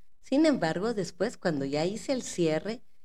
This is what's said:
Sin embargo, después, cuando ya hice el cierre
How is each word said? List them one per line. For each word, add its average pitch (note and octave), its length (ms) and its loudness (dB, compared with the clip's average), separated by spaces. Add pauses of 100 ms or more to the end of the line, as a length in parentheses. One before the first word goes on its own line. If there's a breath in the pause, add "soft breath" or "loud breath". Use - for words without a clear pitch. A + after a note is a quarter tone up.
(220)
Sin D4 240 4
embargo, F3+ 480 2
después, G#3 440 -2
cuando D3 280 0
ya D3 200 0
hice G#3+ 260 -4
el B3+ 100 0
cierre E3+ 640 0 (220)